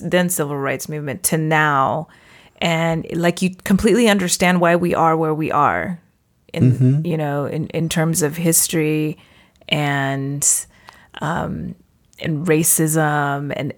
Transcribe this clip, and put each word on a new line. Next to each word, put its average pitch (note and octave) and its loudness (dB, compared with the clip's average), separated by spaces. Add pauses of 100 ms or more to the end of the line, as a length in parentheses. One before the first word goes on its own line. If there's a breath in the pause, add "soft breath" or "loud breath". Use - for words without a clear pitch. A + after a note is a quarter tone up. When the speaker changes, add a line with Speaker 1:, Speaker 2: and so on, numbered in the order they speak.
Speaker 1:
then F3 2
civil D3 -2
rights C3+ -4
movement D3 -8
to - 0
now. D3+ 2 (540 soft breath)
And, E3 0 (100)
like, E3+ 0
you F#3 -2
completely G#3+ 4
understand F3+ 2
why E3+ 4
we F3 0
are D#3+ 2
where D#3+ 0
we D3+ -4
are C3+ 0 (540)
in, B2+ 4
Speaker 2:
Mm-hmm. C3 2
Speaker 1:
you E3+ -2
know, C#3+ -2
in, - -6
in E3 -4
terms D#3+ 0
of D3 -2
history D#3 0 (520 soft breath)
and, C#3+ -2 (760 loud breath)
um, D3+ -6 (440)
and D#3 -4
racism D3+ 0
and, C#3 -6